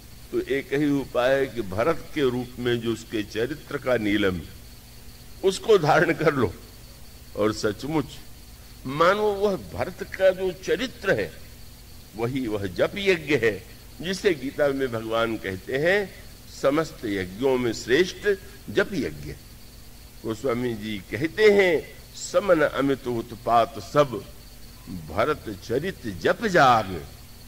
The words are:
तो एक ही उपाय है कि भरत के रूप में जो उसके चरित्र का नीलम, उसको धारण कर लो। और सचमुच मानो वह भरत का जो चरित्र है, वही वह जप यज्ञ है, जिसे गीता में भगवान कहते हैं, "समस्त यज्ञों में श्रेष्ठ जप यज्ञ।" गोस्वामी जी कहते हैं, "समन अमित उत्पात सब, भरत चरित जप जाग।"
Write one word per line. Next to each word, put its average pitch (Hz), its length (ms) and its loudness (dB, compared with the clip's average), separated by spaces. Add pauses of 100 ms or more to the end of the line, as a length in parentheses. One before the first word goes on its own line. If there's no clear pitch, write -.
(320)
तो 120 80 0
एक 127 320 -2
ही 143 180 4
उपाय 131 440 2
है 135 120 4
कि 117 160 -4
भरत 110 520 0
के 156 60 0
रूप 123 280 2 (100)
में 123 220 0
जो 117 120 0
उसके 110 300 -4
चरित्र 127 540 -4
का 123 200 0
नीलम, 101 440 2 (1040)
उसको 196 340 6
धारण 156 340 6
कर 156 220 2
लो। 110 200 2 (840)
और 107 160 4
सचमुच 131 520 -2 (840)
मानो 185 460 4
वह 196 240 0
भरत 139 460 -6
का 190 280 4
जो 185 220 0
चरित्र 185 600 -2
है, 98 200 0 (840)
वही 127 300 -2
वह 104 200 -2
जप 98 300 0
यज्ञ 175 400 2
है, 107 280 2 (360)
जिसे 185 340 0
गीता 139 340 0
में 135 240 -2
भगवान 113 440 0
कहते 98 420 -4
हैं, 185 360 2 (480)
"समस्त 151 420 0
यज्ञों 101 540 0
में 123 140 0
श्रेष्ठ 185 640 2 (340)
जप 110 220 0
यज्ञ।" 76 400 -6 (880)
गोस्वामी 120 520 -2
जी 107 240 -6
कहते 151 440 -2
हैं, 196 420 6 (300)
"समन 180 460 2
अमित 135 460 2
उत्पात 113 880 0
सब, 135 300 2 (640)
भरत 101 760 -2
चरित 139 420 -4
जप 135 400 0
जाग।" 113 600 4 (420)